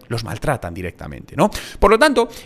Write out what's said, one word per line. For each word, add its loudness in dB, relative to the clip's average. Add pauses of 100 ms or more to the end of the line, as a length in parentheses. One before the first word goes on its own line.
los -4
maltratan -6
directamente, -12
¿no? 2 (300)
Por 6
lo 6
tanto, 4 (180)